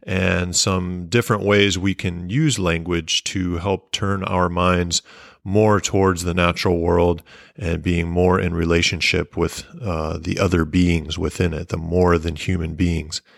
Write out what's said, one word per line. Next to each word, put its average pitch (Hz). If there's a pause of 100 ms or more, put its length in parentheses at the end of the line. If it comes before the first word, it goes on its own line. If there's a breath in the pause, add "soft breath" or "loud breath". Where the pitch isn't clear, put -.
and 90
some 90
different 110
ways 101
we 92
can 87
use 127
language 82
to 90
help 92
turn 98
our 90
minds 87 (420 loud breath)
more 104
towards 92
the 87
natural 87
world 87 (320 loud breath)
and 85
being 85
more 90
in 87
relationship 85
with, 85 (160)
uh, 82
the 82
other 90
beings 82
within 82
it, 80
the 87
more 85
than 80
human 82
beings 80 (140 soft breath)